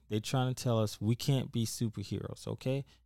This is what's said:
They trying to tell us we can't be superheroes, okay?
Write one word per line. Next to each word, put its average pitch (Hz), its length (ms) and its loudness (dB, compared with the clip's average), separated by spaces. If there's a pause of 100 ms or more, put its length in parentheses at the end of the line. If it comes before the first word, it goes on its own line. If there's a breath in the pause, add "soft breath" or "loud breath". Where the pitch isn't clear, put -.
They 107 100 0
trying 127 340 0
to - 100 -6
tell 117 160 4
us 107 220 0
we 110 140 4
can't - 360 0
be 113 140 2
superheroes, - 840 -4
okay? 131 380 -2 (200 soft breath)